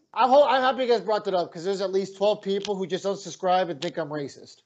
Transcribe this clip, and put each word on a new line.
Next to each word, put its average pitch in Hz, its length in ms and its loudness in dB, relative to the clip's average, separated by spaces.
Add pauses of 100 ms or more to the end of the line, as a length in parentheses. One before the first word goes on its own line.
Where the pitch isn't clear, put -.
(120)
I'm 233 180 2
ho-, 285 140 8
I'm 262 180 2
happy 254 200 0
you 233 60 -2
guys 233 140 4
brought 208 240 -2
that 190 80 -2
up 175 180 0
'cause 170 120 -12
there's 190 160 -2
at 190 120 -4
least 190 240 -2
twelve 208 260 0
people 196 320 -2
who 190 140 -6
just 170 160 -4
unsubscribe 185 640 -2
and 143 100 -8
think 170 180 -6
I'm 156 100 -4
racist. - 580 -10